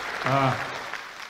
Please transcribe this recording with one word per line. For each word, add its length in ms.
А, 280